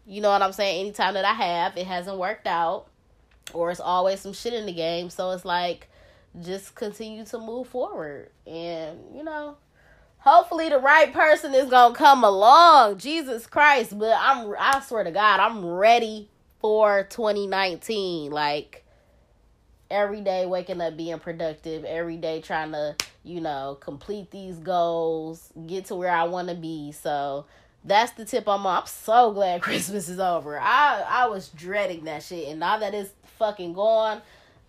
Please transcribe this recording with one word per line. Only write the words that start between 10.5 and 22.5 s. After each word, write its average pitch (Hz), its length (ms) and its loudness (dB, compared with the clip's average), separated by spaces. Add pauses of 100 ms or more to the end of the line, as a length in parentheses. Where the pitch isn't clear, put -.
the 294 100 2
right 294 340 6
person 311 420 4
is 262 140 4
gonna 247 260 8
come 277 280 6
along. 226 760 8
Jesus 269 500 -8
Christ. 277 500 2
But 220 180 2
I'm, 226 400 0
I 269 240 0
swear 226 220 -6
to 175 80 -4
God, 196 300 4
I'm 214 260 -2
ready 214 640 2 (320)
for 208 500 2
twenty 208 380 -4
nineteen. 185 800 -4
Like, 147 540 -6 (1040)
every 202 300 -2
day 185 260 -2
waking 180 340 -6
up, 165 160 -6
being 165 220 -10
productive. 160 680 -10
Every 165 320 -8
day 160 240 -8
trying 156 300 -8